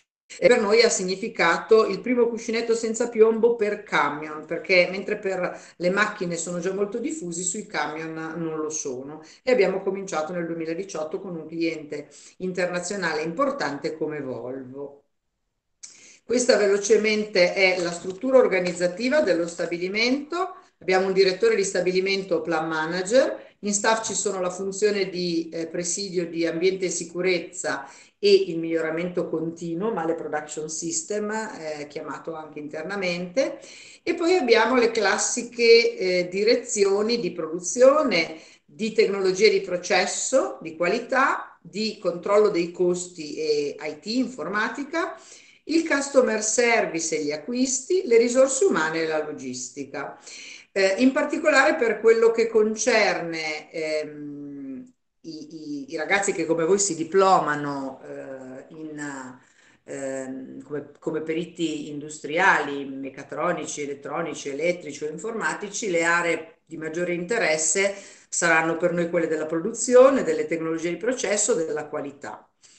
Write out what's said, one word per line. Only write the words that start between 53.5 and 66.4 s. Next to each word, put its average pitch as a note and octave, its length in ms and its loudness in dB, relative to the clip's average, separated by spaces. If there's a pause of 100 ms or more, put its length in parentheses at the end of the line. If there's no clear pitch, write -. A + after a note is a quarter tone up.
ehm, D3 1120 -6 (380)
i, D#3 320 -14
i, D3 380 -10
i D#3+ 40 -6
ragazzi F#3 360 0
che E3 120 -2
come D#3+ 220 2
voi G3 120 4
si E3 160 0
diplomano, D3 1080 2
eh, C3+ 640 -14 (100)
in, C#3+ 640 -10 (460)
ehm, C3+ 800 -10
come, C#3+ 360 -8
come D#3 240 -4
periti D#3+ 640 -4
industriali, D3 960 0
meccatronici, C#3+ 1000 -6
elettronici, C#3+ 640 -8
elettrici D3+ 540 -4
o D3+ 40 -6
informatici, G3 800 -6
le E3 140 2
aree E3+ 640 0